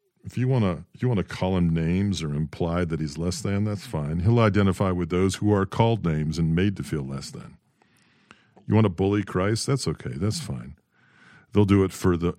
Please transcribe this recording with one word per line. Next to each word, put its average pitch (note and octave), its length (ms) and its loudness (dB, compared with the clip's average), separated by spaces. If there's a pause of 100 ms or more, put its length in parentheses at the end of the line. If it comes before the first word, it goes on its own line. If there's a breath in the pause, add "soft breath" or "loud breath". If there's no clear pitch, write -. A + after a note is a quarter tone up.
(240)
If - 120 -14
you B2+ 120 0
wanna, F#2+ 360 0 (100)
if - 80 -8
you B2+ 60 0
wanna G2+ 140 2
call F#2 340 -2
him F2 140 4
names E2+ 520 0
or D2 120 -4
imply E2+ 520 -2
that D#2+ 120 -4
he's D2+ 200 -6
less F2 220 -4
than, G2+ 240 -2
that's G#2 220 -6
fine. D#2 340 -4
He'll A#2 200 4
identify G2 500 4
with F2 200 -2
those F#2 260 2
who G#2 160 2
are G2 140 4
called G#2+ 380 2
names D#2 340 0
and D#2+ 160 2
made F#2+ 240 0
to - 40 -8
feel D2 240 -6
less C2+ 240 -10
than. - 260 -16 (1120 soft breath)
You G#2+ 80 2
wanna G#2+ 140 6
bully G2 340 0
Christ? G2 440 -2
That's C3+ 200 -2
okay. D2+ 280 -6
That's G#2 260 -4
fine. C2+ 360 -10 (760 soft breath)
They'll G#2 120 6
do G2 200 4
it F#2 80 -2
for F2+ 240 2
the E2 220 -2